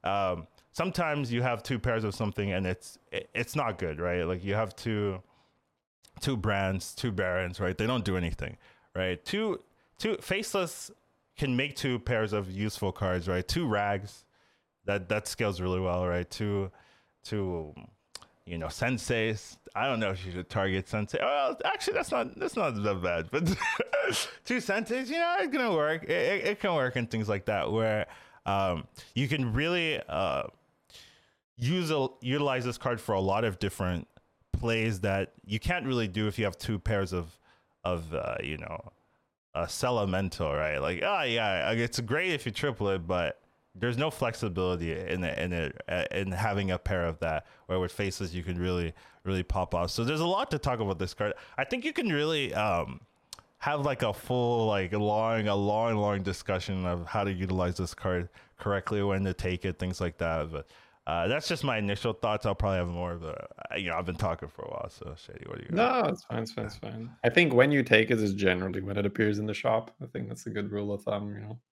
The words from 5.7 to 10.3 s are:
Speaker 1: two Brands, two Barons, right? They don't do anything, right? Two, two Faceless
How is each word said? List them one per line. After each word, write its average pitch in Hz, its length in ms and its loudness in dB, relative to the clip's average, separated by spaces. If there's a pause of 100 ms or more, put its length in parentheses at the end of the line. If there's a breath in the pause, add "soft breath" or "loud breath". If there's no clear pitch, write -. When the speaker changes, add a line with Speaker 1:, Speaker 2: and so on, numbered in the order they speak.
Speaker 1:
two 135 160 0
Brands, 98 580 0
two 120 160 -2
Barons, 92 480 -2
right? 92 180 0
They 110 100 0
don't 123 180 0
do 95 100 0
anything, 85 400 -4 (400 soft breath)
right? 92 300 -2
Two, 208 340 -2 (380)
two 220 240 0
Faceless 190 720 -2 (440)